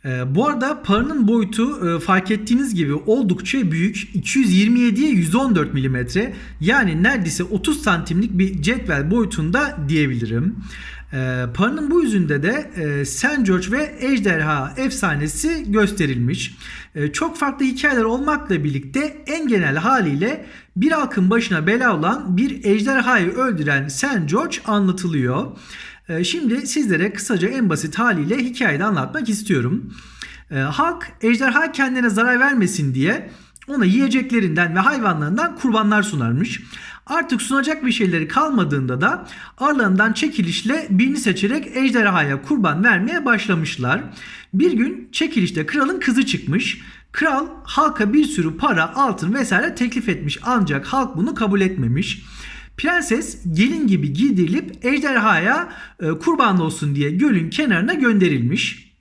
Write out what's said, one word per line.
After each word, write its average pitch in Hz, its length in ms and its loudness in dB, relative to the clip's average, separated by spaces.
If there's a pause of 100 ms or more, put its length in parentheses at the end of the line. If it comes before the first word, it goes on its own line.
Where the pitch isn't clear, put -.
Ee, 131 300 -4
bu 254 140 2
arada 262 340 -2
paranın 240 460 2
boyutu, 226 600 0
e, 165 120 0
fark 190 300 0
ettiğiniz 226 440 0
gibi 147 200 0
oldukça 214 760 0
büyük. 170 440 -2
İki - 240 -2
yüz 214 140 4
yirmi 214 280 4
yediye 240 300 2
yüz 175 240 2
on 247 220 2
dört 143 180 0
milimetre. 131 600 -2 (260)
Yani 180 420 2
neredeyse 185 420 0
otuz 214 380 -2
santimlik 180 560 0
bir 190 240 0
cetvel 160 480 0
boyutunda 208 680 0 (100)
diyebilirim. 135 680 0 (560)
Ee, 127 320 -2 (100)
paranın 277 360 0
bu 339 120 4
yüzünde 170 400 2
de, 262 340 -2
e, 147 280 -2
Saint 277 420 -2
George 185 240 2
ve 285 300 -2
ejderha 165 760 0
efsanesi 208 960 -2
gösterilmiş. 175 840 0 (380)
E, 147 180 -2
çok 330 260 -4
farklı 277 260 -2
hikayeler 262 400 0
olmakla 254 600 -2
birlikte 262 640 -4
en 302 220 -4
genel 170 280 2
haliyle 208 680 0 (300)
bir 247 140 2
halkın 247 400 2
başına 196 360 2
bela 226 320 2
olan 185 380 0
bir 254 280 0
ejderhayı 220 680 2
öldüren 151 580 0
Saint 180 420 -2
George 277 260 0 (100)
anlatılıyor. 185 800 0 (640)
E, 170 160 -2
şimdi 277 420 0
sizlere 196 460 0
kısaca 185 360 0
en 247 220 2
basit 151 280 -2
haliyle 214 400 0
hikayeyi 240 420 -2
de 190 40 0
anlatmak 214 440 -2
istiyorum. 170 680 -2 (560)
E, 143 80 -4
halk 302 640 -2
ejderha 240 520 0
kendine 254 380 0
zarar 240 300 2
vermesin 190 540 2
diye 170 360 -2 (380)
ona 269 160 0
yiyeceklerinden 196 880 2
ve 185 40 2
hayvanlarından 214 800 0
kurbanlar 214 460 2
sunarmış. 143 600 -2 (440)
Artık 320 360 -2
sunacak 277 440 -2
bir 233 60 2
şeyleri 170 360 0
kalmadığında 147 720 0
da 277 260 -2 (320)
aralarından 220 540 2
çekilişle 226 800 -2
birini 254 260 2
seçerek 226 600 -2
ejderhaya 196 640 2
kurban 190 420 0
vermeye 240 400 2
başlamışlar. 170 800 0 (500)
Bir 285 180 4
gün 262 400 -2
çekilişte 175 540 0
kralın 294 340 0
kızı 262 260 2
çıkmış. - 540 -2 (320)
Kral 294 340 0 (180)
halka 220 480 0
bir 302 120 6
sürü 165 320 -2
para, 165 380 0
altın 220 400 0
vesaire 254 400 0
teklif 240 340 -2
etmiş 147 340 -2
ancak 175 440 0
halk 262 300 -2
bunu 233 180 0
kabul 202 260 2
etmemiş. 170 600 0 (540)
Prenses 320 600 -2 (140)
gelin 269 340 2
gibi 147 260 2
giydirilip 196 720 0
ejderhaya, 247 880 2 (280)
e, 160 100 -2
kurban 214 500 2
olsun 151 340 -2
diye 143 160 0
gölün 180 400 2
kenarına 247 440 2
gönderilmiş. 180 1080 2